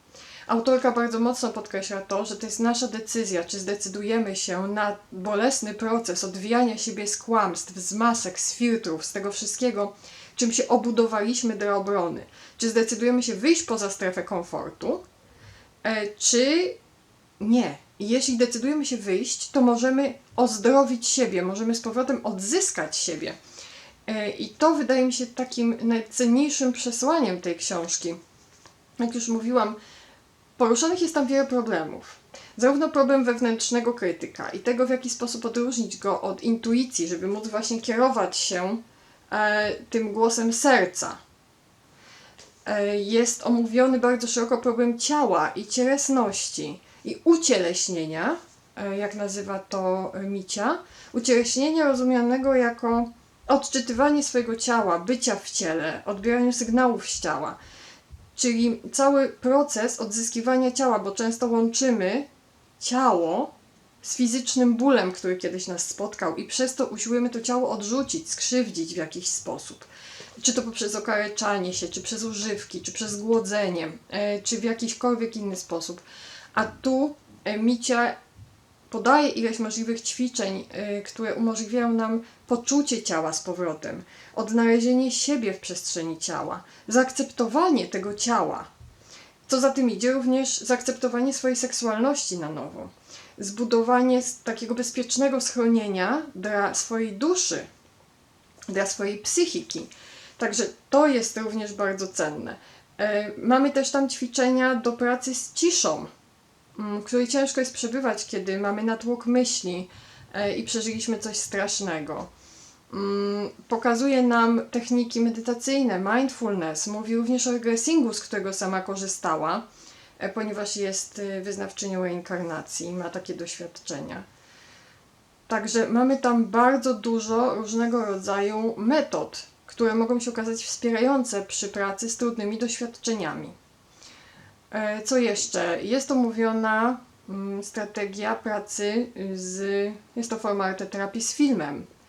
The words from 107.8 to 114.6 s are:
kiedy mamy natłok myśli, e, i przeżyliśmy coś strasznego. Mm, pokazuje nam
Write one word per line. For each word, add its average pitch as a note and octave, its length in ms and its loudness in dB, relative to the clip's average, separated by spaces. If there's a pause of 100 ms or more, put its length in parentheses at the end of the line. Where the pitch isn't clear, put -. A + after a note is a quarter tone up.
kiedy F#3+ 320 -4
mamy G3+ 240 -2
natłok A3+ 440 -2
myśli, F#3 640 0 (460)
e, G3+ 220 -2
i A#3 80 -4
przeżyliśmy A3+ 540 -4
coś G#3 180 -8
strasznego. F3+ 880 -4 (640)
Mm, G3+ 580 -2 (180)
pokazuje B3 540 2
nam A#3 380 4 (100)